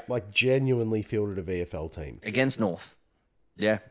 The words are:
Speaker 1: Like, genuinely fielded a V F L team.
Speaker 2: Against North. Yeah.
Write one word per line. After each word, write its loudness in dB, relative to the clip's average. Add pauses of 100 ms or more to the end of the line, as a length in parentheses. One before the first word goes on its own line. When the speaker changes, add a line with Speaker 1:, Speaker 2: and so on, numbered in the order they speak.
Speaker 1:
Like, -4
genuinely 2
fielded -2
a -4
V -2
F -6
L -6
team. -10
Speaker 2:
Against 0
North. -2 (600)
Yeah. 2 (120)